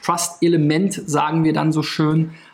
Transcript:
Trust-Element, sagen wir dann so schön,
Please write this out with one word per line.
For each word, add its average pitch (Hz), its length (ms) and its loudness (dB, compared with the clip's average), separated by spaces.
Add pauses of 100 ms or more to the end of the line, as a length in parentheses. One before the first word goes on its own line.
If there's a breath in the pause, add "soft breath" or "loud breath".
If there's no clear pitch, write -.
Trust-Element, 170 1000 0
sagen 151 380 0
wir 156 100 2
dann 151 180 0
so 151 120 0
schön, 160 480 0 (220 loud breath)